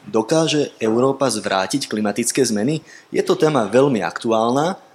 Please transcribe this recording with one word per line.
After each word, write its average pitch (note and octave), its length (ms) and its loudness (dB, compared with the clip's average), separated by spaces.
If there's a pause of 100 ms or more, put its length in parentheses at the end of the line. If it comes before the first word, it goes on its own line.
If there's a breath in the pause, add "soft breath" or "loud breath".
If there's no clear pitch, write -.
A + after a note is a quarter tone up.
Dokáže D3 720 0
Európa B2+ 560 0
zvrátiť F#2+ 560 -2
klimatické A2+ 560 -2
zmeny? A#2 400 -2 (240 loud breath)
Je - 160 -2
to F3+ 160 0
téma C3 320 0
veľmi B2 320 4
aktuálna. A#2 720 0 (180)